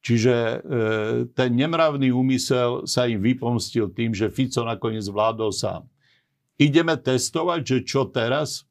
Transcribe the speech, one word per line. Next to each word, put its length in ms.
Čiže, 320
e, 240
ten 180
nemravný 560
úmysel 800
sa 160
im 160
vypomstil 720
tým, 240
že 160
Fico 320
nakoniec 400
vládol 480
sám. 320
Ideme 400
testovať, 640
že 240
čo 240
teraz? 600